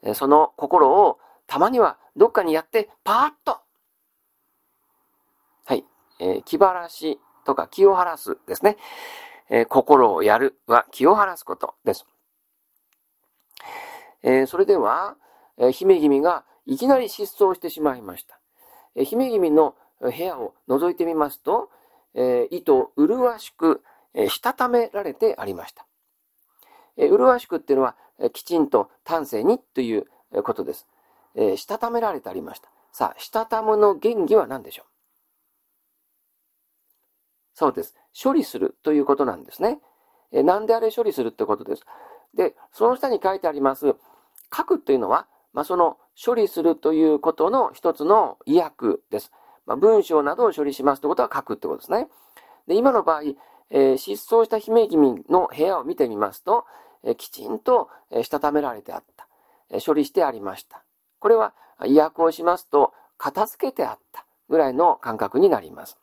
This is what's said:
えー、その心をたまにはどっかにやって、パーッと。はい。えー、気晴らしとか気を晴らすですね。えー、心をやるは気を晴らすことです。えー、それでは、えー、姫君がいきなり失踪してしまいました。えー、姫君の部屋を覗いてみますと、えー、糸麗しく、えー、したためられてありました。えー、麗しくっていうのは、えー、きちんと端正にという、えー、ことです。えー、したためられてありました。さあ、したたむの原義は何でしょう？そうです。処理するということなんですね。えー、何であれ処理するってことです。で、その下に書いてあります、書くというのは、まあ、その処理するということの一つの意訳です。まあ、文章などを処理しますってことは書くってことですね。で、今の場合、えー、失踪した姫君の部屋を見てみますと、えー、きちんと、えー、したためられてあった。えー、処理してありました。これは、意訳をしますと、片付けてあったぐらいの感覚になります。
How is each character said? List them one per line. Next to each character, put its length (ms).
え 80
ー、 20
そ 140
の 280
心 360
を 280
た 100
ま 140
に 80
は 180
ど 120
っ 40
か 120
に 100
や 80
っ 60
て、 220
パ 200
ー 60
ッ 20
と。 160
は 80
い。 100
え 140
ー、 100
気 160
晴 200
ら 100
し 300
と 120
か 120
気 200
を 80
晴 140
ら 80
す 280
で 100
す 80
ね。 140
え 140
ー、 20
心 480
を 80
や 160
る 300
は 240
気 160
を 80
晴 160
ら 60
す 60
こ 120
と 180
で 120
す。 100
え 220
ー、 40
そ 100
れ 80
で 100
は、 400
え 100
ー、 40
姫 280
君 220
が 220
い 120
き 100
な 120
り 100
失 320
踪 140
し 40
て 100
し 100
ま 160
い 60
ま 160
し 80
た。 140
え 60
ー、 40
姫 240
君 200
の 260
部 100
屋 260
を 160
覗 240
い 40
て 100
み 100
ま 140
す 120
と、 280
え 380
ー、 40
糸 400
麗 440
し 140
く、 280
え 120
ー、 40
し 100
た 140
た 140
め 260
ら 100
れ 100
て 240
あ 80
り 80
ま 140
し 60
た。 120
え 100
ー、 40
麗 300
し 80
く 100
っ 20
て 140
い 20
う 40
の 60
は、 100
え 60
ー、 40
き 140
ち 160
ん 100
と 220
端 220
正 160
に 140
と 240
い 160
う、 80
え 60
ー、 20
こ 120
と 100
で 100
す。 120
え 180
ー、 40
し 80
た 140
た 100
め 120
ら 100
れ 80
て 100
あ 40
り 80
ま 140
し 40
た。 100
さ 260
あ、 20
し 100
た 160
た 160
む 160
の 220
原 160
義 200
は 120
何 160
で 80
し 80
ょ 40
う？ 20
そ 160
う 40
で 100
す。 120
処 120
理 100
す 160
る 240
と 80
い 80
う 60
こ 100
と 100
な 100
ん 80
で 80
す 100
ね。 180
え 80
ー、 40
何 220
で 100
あ 60
れ 100
処 120
理 100
す 100
る 60
っ 20
て 140
こ 100
と 80
で 140
す。 80
で、 220
そ 160
の 80
下 140
に 120
書 120
い 60
て 80
あ 40
り 100
ま 140
す、 200
書 100
く 140
と 120
い 40
う 40
の 100
は、 180
ま 120
あ、 20
そ 100
の 220
処 120
理 120
す 140
る 140
と 180
い 180
う 80
こ 140
と 160
の 240
一 200
つ 120
の 400
意 140
訳 400
で 100
す。 120
ま 80
あ、 40
文 260
章 200
な 120
ど 100
を 60
処 120
理 100
し 100
ま 120
す 40
っ 20
て 60
こ 80
と 80
は 100
書 80
く 140
っ 20
て 100
こ 60
と 60
で 60
す 60
ね。 160
で、 80
今 160
の 120
場 140
合、 40
え 220
ー、 40
失 360
踪 120
し 40
た 100
姫 280
君 420
の 180
部 140
屋 180
を 40
見 120
て 120
み 100
ま 160
す 100
と、 220
え 80
ー、 40
き 140
ち 180
ん 120
と、 300
え 80
ー、 40
し 60
た 100
た 120
め 100
ら 120
れ 80
て 120
あ 60
っ 40
た。 100
え 60
ー、 80
処 100
理 100
し 60
て 120
あ 80
り 80
ま 160
し 100
た。 180
こ 100
れ 60
は、 180
意 120
訳 240
を 100
し 120
ま 140
す 100
と、 260
片 300
付 200
け 40
て 140
あ 80
っ 60
た 140
ぐ 80
ら 120
い 40
の 240
感 200
覚 220
に 100
な 100
り 120
ま 140
す。 180